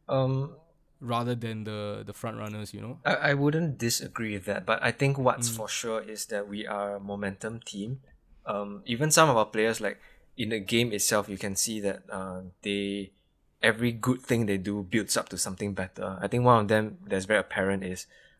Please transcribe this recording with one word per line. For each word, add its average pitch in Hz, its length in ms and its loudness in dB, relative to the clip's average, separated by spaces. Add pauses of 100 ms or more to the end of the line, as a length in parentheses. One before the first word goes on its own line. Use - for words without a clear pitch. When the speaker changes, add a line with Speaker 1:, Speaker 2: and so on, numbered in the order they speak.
Speaker 1:
Um, 135 480 0 (460)
Speaker 2:
rather 120 340 0
than 110 280 -6
the, 104 420 -6
the 104 80 -12
front 113 240 -8
runners, 107 360 -8
you 104 80 -12
know? 123 240 -10
Speaker 1:
I, 147 100 2
I 143 180 0
wouldn't 147 440 2
disagree 117 560 -2
with 95 120 -8
that, 95 200 -2
but 110 180 2
I 120 80 4
think 139 260 2
what's 120 320 2
Speaker 2:
Mm. 113 60 -4
Speaker 1:
for 107 140 -6
sure 113 320 -2
is 107 240 -10
that 104 240 -4
we 104 180 -6
are 101 300 -4
a - 20 -8
momentum 101 600 -6
team. 113 400 -8 (440)
Um, 101 400 -4
even 127 260 0
some 160 180 8
of 120 80 4
our 107 80 4
players, 110 340 2
like, 104 200 -4 (360)
in 104 140 -4
the 110 100 -2
game 117 320 2
itself, 104 380 0
you 98 80 -6
can 98 180 -4
see 110 240 -2
that, 98 320 -2
uh, 95 300 -8 (220)
they, 101 480 -2 (520)
every 117 300 4
good 127 280 0
thing 117 240 2
they 98 120 2
do 101 260 -2
builds 95 320 0
up - 140 0
to 92 80 -8
something 101 360 -4
better. 95 480 -6
I 101 60 -2
think 120 160 2
one 123 160 10
of 104 80 2
them 107 380 4
that's 95 200 0
very 104 140 4
apparent 95 440 0
is 92 220 -8 (340)